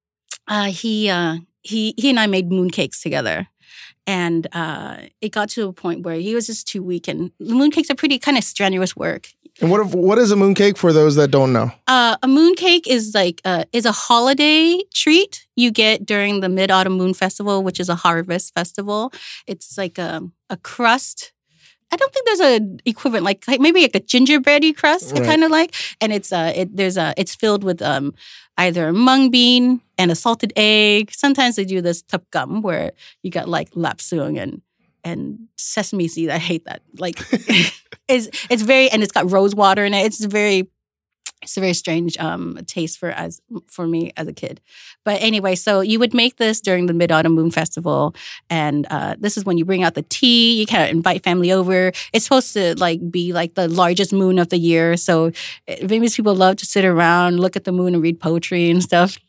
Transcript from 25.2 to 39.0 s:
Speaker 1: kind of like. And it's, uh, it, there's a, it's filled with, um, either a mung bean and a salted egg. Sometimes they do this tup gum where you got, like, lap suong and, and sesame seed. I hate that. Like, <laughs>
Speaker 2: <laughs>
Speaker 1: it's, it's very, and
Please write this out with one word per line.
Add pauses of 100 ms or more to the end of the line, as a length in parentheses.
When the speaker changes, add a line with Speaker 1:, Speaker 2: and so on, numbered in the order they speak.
Speaker 1:
kind
of
like. (260)
And
it's,
uh,
it,
there's
a,
it's
filled
with,
um, (420)
either
a
mung
bean (160)
and
a
salted
egg.
Sometimes
they
do
this
tup
gum
where (300)
you
got,
like,
lap
suong
and, (420)
and (200)
sesame
seed.
I
hate
that. (160)
Like,
<laughs>
Speaker 2:
<laughs>
Speaker 1:
it's, (200)
it's
very,
and